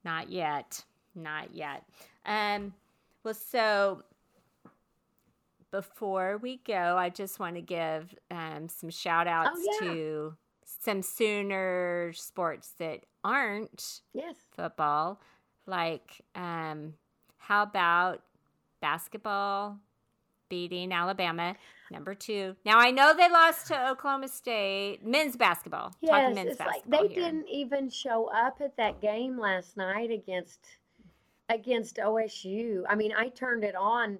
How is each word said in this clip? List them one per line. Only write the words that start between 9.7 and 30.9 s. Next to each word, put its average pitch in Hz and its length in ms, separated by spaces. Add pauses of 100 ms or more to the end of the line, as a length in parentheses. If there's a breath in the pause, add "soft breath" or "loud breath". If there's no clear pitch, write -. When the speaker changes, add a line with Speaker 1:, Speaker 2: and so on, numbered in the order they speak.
Speaker 2:
yeah. 392 80
Speaker 1:
to 156 480 (280)
some - 380
Sooner 185 1120
sports - 680
that 160 260 (200)
aren't 220 760 (100)
Speaker 2:
Yes. 311 240 (140)
Speaker 1:
football. 160 720 (460 soft breath)
Like, 170 560 (120)
um, 160 600 (440)
how 208 240
about 180 600 (580)
basketball 202 1000 (680)
beating 180 440
Alabama, 175 640 (340 loud breath)
number 175 240
two? 196 500
Now, 214 140
I 240 120
know 277 240
they 349 160
lost 330 380
to 254 220
Oklahoma 269 380
State. 202 760
Men's 254 320
basketball. - 540
Talking 320 180
Speaker 2:
Yes, 277 260
Speaker 1:
men's 196 160
Speaker 2:
it's 247 100
like - 80
Speaker 1:
basketball 294 340
Speaker 2:
they 415 60
Speaker 1:
here. 359 140
Speaker 2:
didn't 320 260
even 277 400
show 226 380
up 247 340
at 277 160
that 214 240
game 240 380
last 190 380
night 202 340
against, 185 680 (680 soft breath)